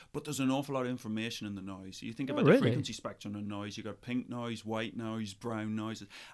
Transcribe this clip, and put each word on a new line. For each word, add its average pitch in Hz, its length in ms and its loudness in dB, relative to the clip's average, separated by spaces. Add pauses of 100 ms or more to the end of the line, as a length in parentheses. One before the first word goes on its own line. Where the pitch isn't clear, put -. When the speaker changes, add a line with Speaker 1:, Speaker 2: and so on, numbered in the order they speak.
(120)
Speaker 1:
but 151 120 -6
there's 143 160 -4
an 131 100 4
awful 139 240 2
lot 131 120 0
of 123 40 0
information 113 560 -2
in 101 100 -2
the 98 60 -6
noise. 95 400 -10
You 113 120 -6
think 135 160 -4
Speaker 2:
Oh, 294 40 0
Speaker 1:
about - 120 4
the 147 60 12
Speaker 2:
really? 262 100 10
Speaker 1:
frequency 117 320 2
spectrum 104 420 -6
in 104 140 -4
noise. 104 280 -4
You 104 60 -8
got 104 180 -8
pink 123 280 -2
noise, 117 340 -4
white 110 320 -2
noise, 110 380 -4
brown 110 420 -2
noises, 110 320 -4 (260)